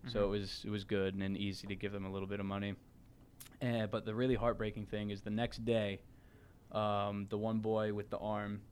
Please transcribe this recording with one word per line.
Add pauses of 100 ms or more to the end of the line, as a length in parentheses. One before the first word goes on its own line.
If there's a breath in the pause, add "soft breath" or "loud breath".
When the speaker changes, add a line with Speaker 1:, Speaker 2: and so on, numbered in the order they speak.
Speaker 1:
So
Speaker 2:
Mm-hmm.
Speaker 1:
it
was,
it
was
good
and
easy
to
give
them
a
little
bit
of
money. (880)
Eh,
but
the
really
heartbreaking
thing
is
the
next
day, (720 loud breath)
um,
the
one
boy
with
the
arm (120)